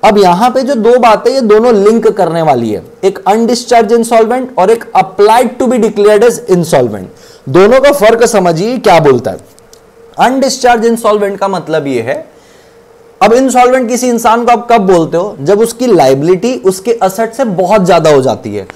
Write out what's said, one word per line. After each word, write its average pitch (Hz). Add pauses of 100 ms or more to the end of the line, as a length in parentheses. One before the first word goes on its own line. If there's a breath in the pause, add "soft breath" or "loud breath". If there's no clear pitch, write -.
अब 214
यहां 190
पे 262
जो 262
दो 233
बातें, 233
ये 269
दोनों 226
link 220
करने 170
वाली 127
है, 98 (220)
एक 190
अनडिस्चार्ज 233
insolvent 233
और 190
एक 233 (140)
applied 220 (100)
to 262
be 240
declared 208
as 226 (120)
insolvent। 127
दोनों 196
का 285
फर्क 226
समझिए 196
क्या 180
बोलता 131
है। - (680)
अनडिस्चार्ज 247
insolvent 214
का 196
मतलब 160
ये 127
है, 127 (1040 soft breath)
अब 214
insolvent 254
किसी 247
इंसान 233
को 233
आप 233
कब 226
बोलते 165
हो? 196
जब 185
उसकी 226
liability 170 (120)
उसके 208
asset 226
से 269
बहुत 185
ज्यादा 165
हो 143
जाती 110
है। 95